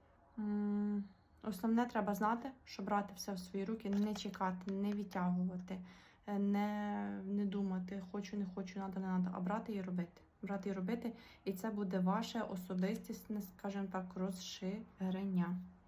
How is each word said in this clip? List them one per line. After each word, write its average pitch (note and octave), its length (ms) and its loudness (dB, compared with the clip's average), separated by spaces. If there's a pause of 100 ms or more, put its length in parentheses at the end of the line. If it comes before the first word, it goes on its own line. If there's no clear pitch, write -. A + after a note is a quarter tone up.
(380)
М, G#3 680 2 (380)
основне, A3+ 440 2
треба G#3 300 0
знати, A#3 360 2 (140)
що - 180 -8
брати G3+ 320 0
все - 180 -6
в F#3 60 -4
свої F#3+ 260 -4
руки, A3 240 -2
не G#3 260 2
чекати, G3 560 -2
не G3+ 200 2
відтягувати, F3+ 880 0 (480)
е, G3+ 120 0
не, G3+ 840 2
не G3+ 200 2
думати, F#3+ 680 0
хочу, G3+ 260 -4
не G3+ 80 0 (100)
хочу, G3 240 -4
надо, F#3+ 200 -2
не F#3+ 80 0
надо, F3+ 260 4
а F#3 60 -2
брати G#3 340 0
і G3 80 0
робити. F3+ 400 -2 (200)
Брати G3 280 0
і G3 40 2
робити, A3 400 0 (300)
і G3 100 0
це A3 160 -2
буде G3 300 2
ваше G3+ 420 4
особистісне, G3 1000 -2
скажімо G3 500 -4
так, F#3 140 -2 (100)
розширення. F#3 1400 0 (320)